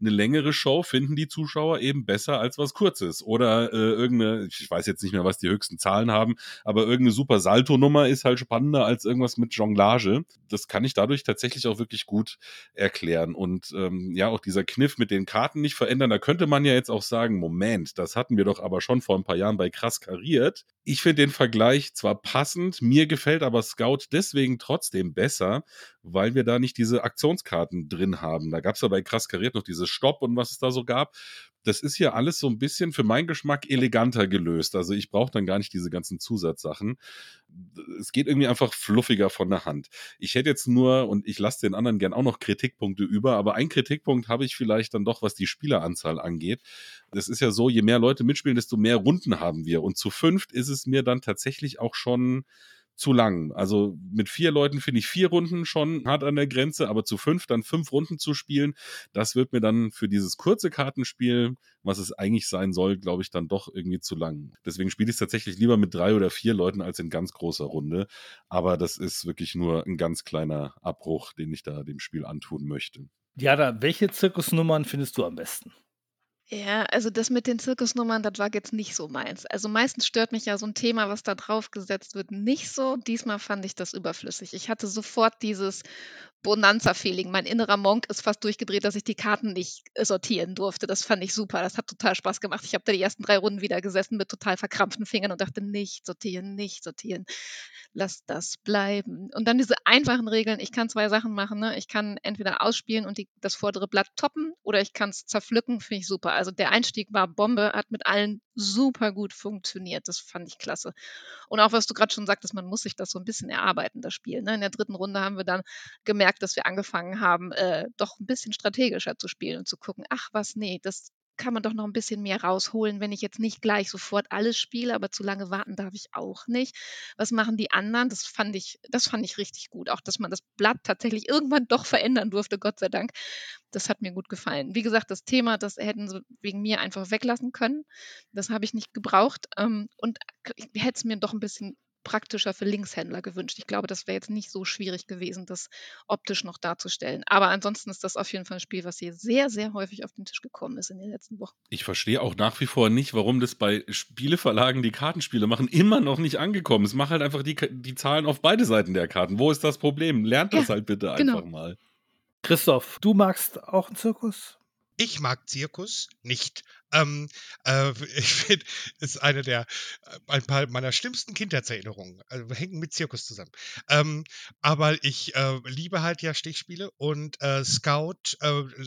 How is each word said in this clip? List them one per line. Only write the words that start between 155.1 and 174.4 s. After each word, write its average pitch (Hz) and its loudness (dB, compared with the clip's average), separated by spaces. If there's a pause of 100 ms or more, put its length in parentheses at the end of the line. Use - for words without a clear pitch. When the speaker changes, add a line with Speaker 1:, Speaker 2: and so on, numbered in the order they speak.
Speaker 1:
machen, 120 2
immer 208 6
noch 139 2
nicht 160 0
angekommen 160 4
ist. 104 0
Mach 139 2
halt 160 2
einfach 143 -2
die 151 -4
Ka-, 143 -2
die 127 -12
Zahlen 147 0
auf 147 0
beide 220 8
Seiten 101 4
der 85 2
Karten. 92 0
Wo 143 6
ist 143 0
das 151 2
Problem? 147 2
Lernt 139 2
das 311 4
Speaker 3:
Ja, 107 2
Speaker 1:
halt 107 -2
bitte - -2
Speaker 3:
genau. 262 4
Speaker 1:
einfach 85 -6
mal. 87 -10 (640)
Speaker 2:
Christoph, - 4
du 214 6
magst - 2
auch - 0
einen 208 -14
Zirkus? - -4 (380)
Speaker 4:
Ich 226 -2
mag 131 -2
Zirkus 147 -8 (120)
nicht. - -4 (300)
Ähm, 147 0 (340)
äh, 135 2
<laughs> 131 -10
ich - 2
find, - 2 (340)
ist - -8
eine 139 4
der, 123 0 (360)
äh, - -20
ein 139 0
paar 139 0
meiner 127 -4
schlimmsten 247 -4
Kindheitserinnerungen. 104 -6
Also, 123 -10
hängen 180 -8
mit 160 -8
Zirkus - -6
zusammen. 98 -16 (380)
Ähm, 151 4 (360)